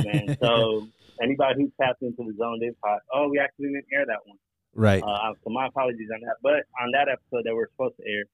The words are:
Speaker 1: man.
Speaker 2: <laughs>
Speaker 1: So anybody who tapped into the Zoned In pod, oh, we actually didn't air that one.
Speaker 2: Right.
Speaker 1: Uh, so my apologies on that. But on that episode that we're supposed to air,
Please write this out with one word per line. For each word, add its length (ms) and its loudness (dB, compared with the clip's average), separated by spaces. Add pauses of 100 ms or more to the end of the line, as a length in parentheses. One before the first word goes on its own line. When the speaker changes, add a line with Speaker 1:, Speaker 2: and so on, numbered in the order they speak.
Speaker 1:
man. 340 0
Speaker 2:
<laughs> 20 2
Speaker 1:
So 460 4 (340)
anybody 420 2
who 80 -2 (100)
tapped 200 0
into 220 -6
the 140 -8
Zoned 260 -2
In 180 -6
pod, 180 0 (140)
oh, 140 2
we 120 2
actually 280 -2
didn't 260 -6
air 140 2
that 180 -4
one. 120 -20 (360)
Speaker 2:
Right. 300 4
Speaker 1:
Uh, 300 -2 (100)
so 60 -8
my 180 -2
apologies 460 -2
on 80 -10
that. 200 -6
But 220 2 (180)
on 120 -2
that 180 4
episode 320 -4
that 100 -2
we're 180 0
supposed 260 -4
to 120 -20
air, 140 -2 (100)